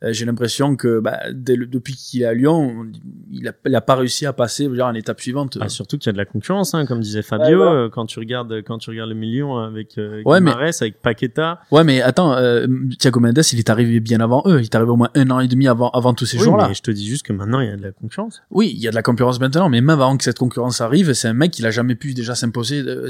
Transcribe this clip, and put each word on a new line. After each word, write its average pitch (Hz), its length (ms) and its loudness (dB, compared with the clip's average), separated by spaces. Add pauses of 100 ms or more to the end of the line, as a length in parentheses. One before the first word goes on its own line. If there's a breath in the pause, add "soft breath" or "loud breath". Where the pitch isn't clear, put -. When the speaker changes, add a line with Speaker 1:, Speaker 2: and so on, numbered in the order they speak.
Speaker 1:
euh, 113 100 -2
j'ai 113 120 -4
l'impression 120 500 0
que, 117 240 0
bah, 110 200 -4 (120)
dès 127 240 0
le, 120 120 -4
depuis 131 260 -6
qu'il 127 300 -4
est - 20 2
à 117 80 0
Lyon, 139 220 4 (240)
on, 113 120 -12 (400)
il 120 160 -10
a, 110 40 -8 (160)
il 131 80 2
a 113 60 2
pas 139 120 2
réussi 127 320 -2
à 139 80 -4
passer, 120 300 -2
je 143 60 -2
veux 127 80 -4
dire, 127 100 0
à 120 60 -2
l'étape 110 280 -6
suivante. 127 400 -6
Speaker 2:
Ah, 107 80 -4
surtout 127 300 -8
qu'il - 80 -4
y - 20 0
a 107 40 -2
de 95 40 -4
la 101 80 -2
concurrence, 185 480 -4
hein, 156 140 -2
comme 120 140 -4
disait 107 200 -6
Fabio, 110 280 -2
Speaker 3:
Ouais, 165 60 8
voilà. 190 180 6
Speaker 2:
euh, 120 160 0
quand 113 180 -8
tu - 100 -12
regardes, 113 460 -8
quand 113 160 -10
tu - 100 -14
regardes 113 200 -10
le 110 60 -8
milieu, 113 300 -4
hein, 123 220 -6
avec, 110 320 -12
euh, 107 260 -8
Speaker 1:
Ouais, 160 140 6
mais 170 100 6
Speaker 2:
Guimarães, 135 220 0 (100)
avec 110 180 -4
Paqueta. 156 600 -2 (100)
Speaker 1:
Ouais, 156 140 8
mais 131 180 4
attends, 131 360 2
euh, 123 280 2 (320)
Thiago 127 220 2
Mendes, 117 220 4 (100)
il 123 80 0
est 107 100 0
arrivé 117 300 4
bien 113 220 0
avant 120 260 2
eux. 170 120 6
Il 120 40 0
est 110 120 -4
arrivé 113 140 4
au 120 60 4
moins 120 180 4
un 135 160 4
an 127 100 2
et 127 80 2
demi 127 200 4
avant, 120 240 2
avant 123 240 2
tous 127 100 -4
ces 120 120 -4
Speaker 2:
Oui, 120 80 2
Speaker 1:
joueurs-là. 175 240 4
Speaker 2:
mais 98 40 -2
je - 80 -8
te - 80 -6
dis 101 160 -2
juste 123 220 -8
que 113 60 -4
maintenant, 101 260 -2
il 120 100 -2
y - 20 -8
a 101 60 -8
de 98 60 -12
la 98 80 -12
concurrence. 196 580 -12
Speaker 1:
Oui, 190 260 0
il - 60 -8
y 113 60 -4
a - 20 -2
de 110 60 -4
la 113 80 -2
concurrence 123 360 0
maintenant, 143 300 0
mais 120 120 2
même 147 200 4
avant 131 160 4
que - 60 -2
cette 123 160 -2
concurrence 123 420 -2
arrive, 143 320 2
c'est 117 140 -2
un 113 60 0
mec 156 180 2
qui - 100 -10
n'a 117 100 0
jamais 120 240 0
pu 135 200 -8
déjà 123 180 -6
s'imposer, 120 480 -4
euh, 127 280 -6